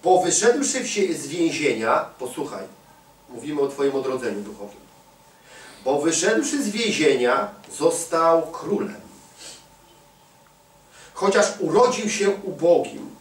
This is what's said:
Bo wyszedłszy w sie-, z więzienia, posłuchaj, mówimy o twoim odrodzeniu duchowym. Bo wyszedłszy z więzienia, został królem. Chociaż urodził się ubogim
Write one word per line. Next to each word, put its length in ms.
Bo 200
wyszedłszy 580
w 80
sie-, 260
z 120
więzienia, 760
posłuchaj, 460
mówimy 320
o 80
twoim 260
odrodzeniu 460
duchowym. 440
Bo 160
wyszedłszy 640
z 60
więzienia, 800
został 680
królem. 540
Chociaż 320
urodził 500
się 200
ubogim 920